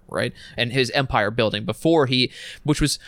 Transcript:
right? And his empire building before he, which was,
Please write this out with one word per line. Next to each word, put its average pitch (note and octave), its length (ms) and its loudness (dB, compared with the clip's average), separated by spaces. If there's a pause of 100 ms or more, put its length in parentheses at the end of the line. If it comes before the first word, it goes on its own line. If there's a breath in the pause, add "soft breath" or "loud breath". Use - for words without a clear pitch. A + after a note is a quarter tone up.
right? A#2 260 -4 (240 loud breath)
And A#2+ 160 -2
his B2+ 160 2
empire A#2 400 0
building A2 340 0
before D#3 400 4
he, B2+ 260 2 (340 loud breath)
which D3 180 2
was, C#3+ 240 0